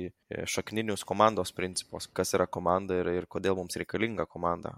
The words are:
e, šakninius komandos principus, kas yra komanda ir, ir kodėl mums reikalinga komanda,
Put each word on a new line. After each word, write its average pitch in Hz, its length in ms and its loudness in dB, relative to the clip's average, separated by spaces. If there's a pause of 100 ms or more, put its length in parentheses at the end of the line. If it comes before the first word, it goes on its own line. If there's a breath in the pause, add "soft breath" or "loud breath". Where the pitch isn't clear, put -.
(300)
e, - 160 -6
šakninius 107 600 -2
komandos 101 480 4
principus, 92 560 -6
kas - 240 0
yra 92 120 4
komanda 92 540 0
ir, 87 200 0
ir 87 100 -6
kodėl 95 280 0
mums 90 200 -6
reikalinga 95 480 -2
komanda, 85 520 -2